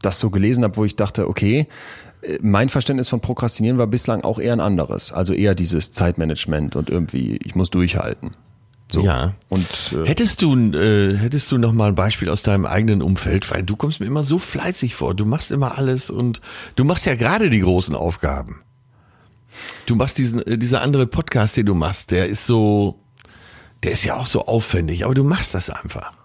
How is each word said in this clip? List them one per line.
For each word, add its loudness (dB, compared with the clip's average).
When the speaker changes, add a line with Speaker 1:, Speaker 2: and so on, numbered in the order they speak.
Speaker 1:
das 0
so 0
gelesen 2
habe, -2
wo 2
ich -2
dachte, -2
okay, 0
äh, -6
mein 4
Verständnis -2
von -2
Prokrastinieren -2
war 2
bislang -2
auch -2
eher 0
ein 0
anderes. 0
Also 0
eher 4
dieses 0
Zeitmanagement 0
und -2
irgendwie, -2
ich -8
muss 2
durchhalten. -2
So. 0
Speaker 2:
Ja. 2
Speaker 1:
Und, 0
äh, -2
Speaker 2:
Hättest 0
du, 4
äh, 2
hättest -2
du 2
noch 4
mal 4
ein 2
Beispiel 0
aus 0
deinem 2
eigenen 2
Umfeld? 0
Weil -2
du -2
kommst -4
mir -6
immer -2
so 0
fleißig -4
vor. -2
Du -2
machst -2
immer 0
alles 0
und -2
du 4
machst 2
ja 0
gerade 2
die 4
großen 2
Aufgaben. -4
Du 2
machst 0
diesen, 0
äh, 0
dieser 0
andere 2
Podcast, 0
den 4
du 4
machst, 0
der 2
ist -4
so, 2
der -2
ist 0
ja -2
auch -4
so -2
aufwendig, 0
aber 0
du 4
machst 0
das -4
einfach. -12